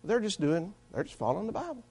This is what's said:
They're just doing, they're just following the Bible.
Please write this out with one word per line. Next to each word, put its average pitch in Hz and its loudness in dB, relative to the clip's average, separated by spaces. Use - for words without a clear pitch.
They're 226 2
just 208 0
doing, 165 2
they're 143 0
just - -8
following 135 0
the 226 -6
Bible. 285 -4